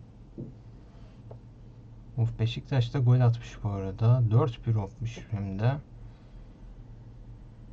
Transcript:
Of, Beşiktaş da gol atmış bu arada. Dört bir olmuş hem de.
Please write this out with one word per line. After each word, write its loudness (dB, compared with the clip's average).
Of, 2
Beşiktaş 0
da 0
gol 6
atmış 2
bu 0
arada. 4
Dört 2
bir 4
olmuş -4
hem -4
de. 4